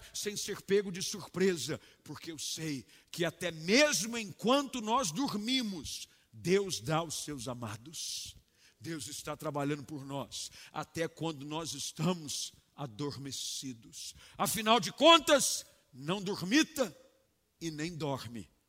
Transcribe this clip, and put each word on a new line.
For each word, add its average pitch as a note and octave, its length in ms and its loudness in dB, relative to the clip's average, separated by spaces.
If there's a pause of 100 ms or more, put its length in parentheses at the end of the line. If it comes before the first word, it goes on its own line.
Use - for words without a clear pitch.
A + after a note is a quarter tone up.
(140)
sem G#3 240 -4
ser - 240 -6
pego G3 300 2
de F3 100 -8
surpresa, E3 800 0 (220)
porque D#3 280 -12
eu D#3 60 -12
sei D3 480 -6 (260)
que E3 140 0
até E3+ 240 -2
mesmo A3 720 4
enquanto B3 600 2
nós A3 320 2
dormimos, G#3 960 -2 (240)
Deus D3+ 480 0
dá D3+ 180 0
aos E3 260 -4
seus C3+ 240 -8
amados." A#2+ 880 -10 (440)
Deus C#3+ 280 -8
está D3 280 -8
trabalhando D3 480 -2
por C#3 220 -10
nós, C3+ 460 -8 (200)
até D#3+ 360 -4
quando D#3 360 -6
nós D3+ 300 -6
estamos D#3 800 -4 (220)
adormecidos. C3+ 1400 -8 (240)
Afinal A3 420 4
de F3 120 0
contas, D4+ 720 8 (260)
não D3+ 300 -4
dormita G3 760 2 (640)
e E3 120 -4
nem D#3 240 -6
dorme B2 560 -4 (180)